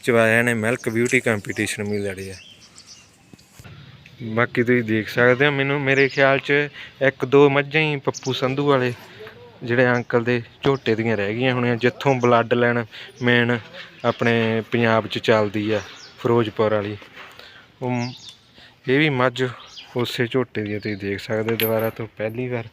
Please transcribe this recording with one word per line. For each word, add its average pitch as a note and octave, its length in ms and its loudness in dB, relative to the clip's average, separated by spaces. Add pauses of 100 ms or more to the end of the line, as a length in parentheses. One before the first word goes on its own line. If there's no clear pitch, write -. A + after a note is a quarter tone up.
ਚਵਾਇਆ A2+ 380 4
ਨੇ, A#2+ 120 2
ਮਿਲਕ A#2 360 -2
ਬਿਊਟੀ A#2+ 300 0
ਕੰਪੀਟੀਸ਼ਨ G#2+ 640 -4
ਵੀ G#2 140 -4
ਲੜੀ G2 320 -6
ਆ। F#2+ 40 -12 (1900)
ਬਾਕੀ A#2 400 0
ਤੁਸੀਂ B2 200 2
ਦੇਖ G#2+ 260 -2
ਸਕਦੇ B2 360 4
ਹੋ, D3 60 4
ਮੈਨੂੰ, C#3 300 -2
ਮੇਰੇ C3+ 280 2
ਖਿਆਲ C#3 300 4
ਚ C3+ 120 -4 (500)
ਇੱਕ C3+ 240 0
ਦੋ C#3 240 8
ਮੱਝਾਂ C#3 320 0
ਹੀ D3+ 140 0
ਪੱਪੂ C3+ 380 -4
ਸੰਧੂ C3+ 340 -2
ਵਾਲੇ B2+ 260 2 (720)
ਜਿਹੜੇ A#2+ 220 2
ਅੰਕਲ A#2+ 380 0
ਦੇ A#2+ 180 0 (220)
ਝੋਟੇ C3 320 0
ਦੀਆਂ A2+ 220 -2
ਰਹਿ G2+ 160 -4
ਗਈਆਂ B2+ 200 0
ਹੋਣੀਆਂ, B2 220 0
ਜਿੱਥੋਂ B2 400 0
ਬਲੱਡ A#2+ 380 2
ਲਾਈਨ A#2+ 320 0 (360)
ਮੇਨ A#2+ 380 2 (460)
ਆਪਣੇ A2+ 680 0
ਪੰਜਾਬ A2+ 360 2
ਚ - 100 -6
ਚੱਲਦੀ G#2+ 540 0
ਆ, G#2 100 -2 (380)
ਫਿਰੋਜ਼ਪੁਰ A2 540 0
ਵਾਲੀ। G#2 240 -4 (840)
ਉਹ, B2 260 -4 (800)
ਇਹ B2+ 120 2
ਵੀ D#3+ 100 2
ਮੱਝ B2+ 340 0 (520)
ਉਸੇ A#2+ 320 -2
ਝੋਟੇ A#2+ 340 -4
ਦੀ G#2 120 -6
ਆ, G#2 60 -6
ਤੁਸੀਂ G#2 180 -6
ਦੇਖ G2 220 -6
ਸਕਦੇ A2 320 -4
ਹੋ। A2+ 60 -2
ਦੁਬਾਰਾ A2 320 -2
ਤੋਂ A2 180 -12 (100)
ਪਹਿਲੀ A2+ 300 -6
ਵਾਰ A#2 260 -8